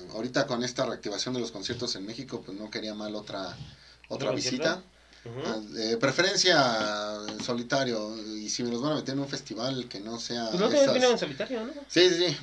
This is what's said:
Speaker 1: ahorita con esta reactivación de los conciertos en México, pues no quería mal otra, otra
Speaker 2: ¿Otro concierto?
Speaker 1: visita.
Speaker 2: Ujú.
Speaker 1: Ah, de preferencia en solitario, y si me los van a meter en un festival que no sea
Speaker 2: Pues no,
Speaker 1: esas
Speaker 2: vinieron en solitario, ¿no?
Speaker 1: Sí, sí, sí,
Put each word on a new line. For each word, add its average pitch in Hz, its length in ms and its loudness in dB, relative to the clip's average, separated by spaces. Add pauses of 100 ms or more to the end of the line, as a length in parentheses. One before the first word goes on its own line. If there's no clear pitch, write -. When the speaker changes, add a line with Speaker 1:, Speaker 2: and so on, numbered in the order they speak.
(140)
Speaker 1:
ahorita 127 340 0
con 120 160 0
esta 127 220 0
reactivación 110 480 -4
de 123 80 0
los 113 100 -4
conciertos 113 460 -4
en 95 80 -8
México, 117 400 -8
pues 95 120 -10
no 107 140 -10
quería 107 220 -4
mal 107 220 -6
otra, 98 340 -8
otra 80 80 -10 (500)
Speaker 2:
¿Otro 131 240 -4
concierto? 131 320 0
Speaker 1:
visita. 175 200 0 (400)
Speaker 2:
Ujú. 117 220 -10
Speaker 1:
Ah, - 140 -2
de 113 380 -2
preferencia 185 600 4 (720)
en 107 140 -6
solitario, 120 720 0 (220)
y 107 120 -6
si 123 140 -2
me 120 80 0
los 120 100 -2
van 151 120 0
a - 20 0
meter 131 180 -2
en 139 60 -2
un 139 80 -2
festival 123 640 -4
que 101 100 -10
no 113 200 -8
sea 117 280 -4
Speaker 2:
Pues 180 140 0
no, 226 100 4
Speaker 1:
esas 277 220 8
Speaker 2:
vinieron 254 180 6
en 226 80 4
solitario, 214 460 -4
¿no? 294 80 -8 (160)
Speaker 1:
Sí, 180 200 8
sí, 170 200 4
sí, 143 140 -2